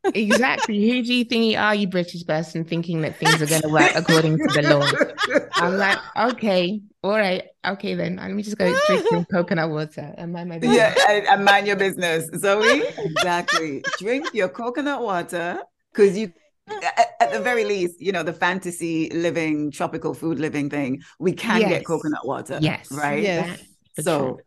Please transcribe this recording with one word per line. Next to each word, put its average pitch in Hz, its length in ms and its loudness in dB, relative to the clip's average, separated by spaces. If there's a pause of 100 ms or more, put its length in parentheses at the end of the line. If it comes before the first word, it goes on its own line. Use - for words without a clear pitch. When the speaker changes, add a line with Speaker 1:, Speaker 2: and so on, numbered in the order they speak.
(140)
Speaker 1:
Exactly. 226 640 2 (100)
Who 247 160 2
do 240 100 0
you 247 100 2
think 226 280 0
you 208 60 0
are, 214 160 2
you 202 140 0
British 175 400 -4
person, 165 380 -4
thinking 170 360 -4
that 156 160 -4
things 160 240 2
are 151 60 0
gonna 156 260 0
work - 220 6
according 160 420 4
to 311 160 0
the 151 80 2
law? 147 920 2
I'm 349 220 2
like, 196 200 2 (100)
Speaker 2:
<laughs> 233 260 0
Speaker 1:
"Okay, 196 480 0 (200)
all 202 160 0
right, 185 260 0 (220)
okay 196 300 -4
then. 175 220 -4
Let 185 140 -10
me 208 120 -4
just 208 140 -8
go 180 140 2 (140)
drink 480 240 2
some 175 160 2
Speaker 2:
<laughs> - 60 -8
Speaker 1:
coconut 175 400 0
water 151 440 -8
and 170 160 -10
mind 175 180 -8
my 165 100 -8
business." 240 180 4
Speaker 2:
Yeah, 220 160 4 (160)
and, 208 180 2
and 202 180 4
mind 202 200 6
your 202 120 2
business, 180 600 -2
Zoe. 214 540 2
Speaker 1:
<laughs> - 80 -14
Speaker 2:
Exactly. 294 840 -2 (140)
Drink 247 340 -4
your 190 180 0
coconut 247 520 -6
water, 175 580 -4 (360)
'cause 196 200 6
you, 208 160 -4 (380)
at, 392 380 0 (120)
at 233 140 4
the 220 60 -2
very 233 260 0
least, 190 340 -2
you 185 120 -2
know, 175 100 2
the 165 120 -4
fantasy 170 760 -2
living, 156 640 -2
tropical 156 420 -4
food 156 240 -4
living 147 320 -2
thing, 143 320 -4 (160)
we 175 160 0
can 226 280 0
get 202 80 2
Speaker 1:
Yes. - 140 0
Speaker 2:
coconut - 440 -4
water, 131 340 -6
Speaker 1:
Yes. - 300 -4
Speaker 2:
right? 147 320 -2
Speaker 3:
Yes. 175 260 -2
Speaker 1:
That 180 100 -12 (360)
for 165 60 -6
Speaker 2:
So, 156 180 0
Speaker 1:
sure. 127 280 -4